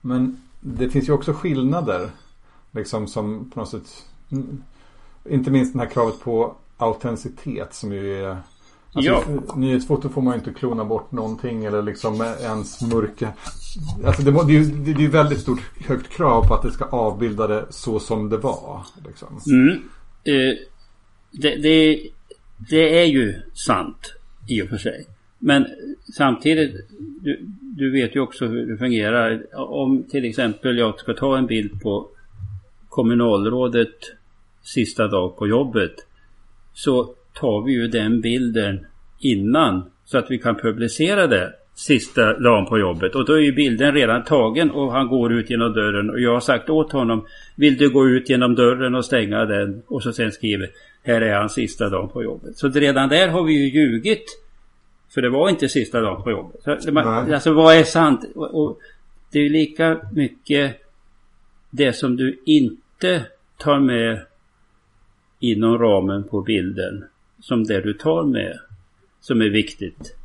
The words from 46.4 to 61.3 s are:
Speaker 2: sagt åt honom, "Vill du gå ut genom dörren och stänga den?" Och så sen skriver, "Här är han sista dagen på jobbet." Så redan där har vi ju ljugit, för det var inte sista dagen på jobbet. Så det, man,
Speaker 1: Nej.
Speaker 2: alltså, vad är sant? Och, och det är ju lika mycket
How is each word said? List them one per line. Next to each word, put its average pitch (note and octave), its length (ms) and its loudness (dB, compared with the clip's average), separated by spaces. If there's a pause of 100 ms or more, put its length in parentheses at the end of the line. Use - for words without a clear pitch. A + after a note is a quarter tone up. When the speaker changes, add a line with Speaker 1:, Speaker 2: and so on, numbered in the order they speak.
Speaker 2:
sagt B2+ 300 0
åt D#3 220 0
honom, A2+ 340 -2 (300)
"Vill C#3 200 6
du C#3 140 4
gå C3 180 6
ut B2+ 220 2
genom B2 240 4
dörren B2+ 400 2
och B2 100 -2
stänga A2 400 0
den?" G2+ 420 -4
Och E3 160 -8
så B2 100 -6
sen G#2+ 200 -2
skriver, G2 380 -4 (320)
"Här A#2 180 2
är A2 140 2
han G#2 160 0
sista A2+ 380 -4
dagen G2 200 -4
på B2 140 -8
jobbet." - 360 -10
Så C#3+ 100 -2
redan C3+ 400 2
där F3 200 4
har E3+ 160 0
vi D#3 80 2
ju C#3 160 2 (120)
ljugit, D3 440 0 (880)
för C3+ 80 0
det B2 80 2
var D3 180 2
inte D#3 200 0
sista A#2+ 320 0
dagen F#2+ 220 -2
på A#2 80 -4
jobbet. F#2+ 320 -8
Så D3 120 -2 (120)
det, D#3 60 -2
man, A#2 320 0
Speaker 1:
Nej. D#3 100 0
Speaker 2:
alltså, D3 180 2
vad D#3+ 240 10
är D#3+ 80 10
sant? D#3 400 2 (100)
Och, D#3 300 -4
och B2+ 140 -6 (540)
det D3 60 0
är D3 40 4
ju D3 60 2
lika D#3+ 520 0 (120)
mycket C#3 640 -2 (960)